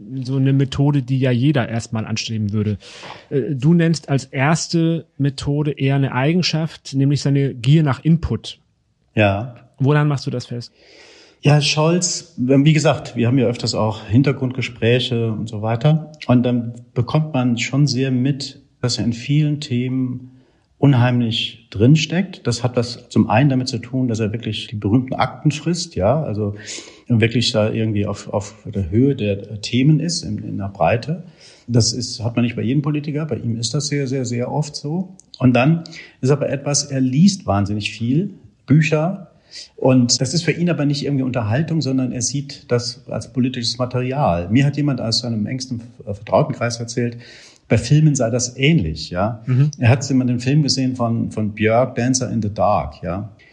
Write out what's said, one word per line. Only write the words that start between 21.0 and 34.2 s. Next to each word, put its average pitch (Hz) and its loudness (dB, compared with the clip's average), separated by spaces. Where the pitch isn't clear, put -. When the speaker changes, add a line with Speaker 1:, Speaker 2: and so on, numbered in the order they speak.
Speaker 2:
drinsteckt. 156 2
Das 120 -4
hat 120 -2
was - -6
zum - 2
einen 131 4
damit 127 0
zu 117 -4
tun, 127 -4
dass 113 -2
er 104 -2
wirklich 110 -6
die 107 -10
berühmten 104 0
Akten - 0
frisst, - -4
ja, 123 2
also 104 -4
wirklich 117 2
da 107 2
irgendwie 110 0
auf, 104 -8
auf - -4
der 98 -4
Höhe 127 4
der 104 -4
Themen 143 4
ist, 170 -6
in, 104 -6
in 107 -8
der 98 -6
Breite. 117 -2
Das 117 2
ist, 117 -8
hat 113 -4
man 123 2
nicht 117 -4
bei 107 -4
jedem 135 0
Politiker, 147 -4
bei 135 -6
ihm 117 -4
ist 117 -6
das 147 -2
sehr, 143 -4
sehr, 131 -4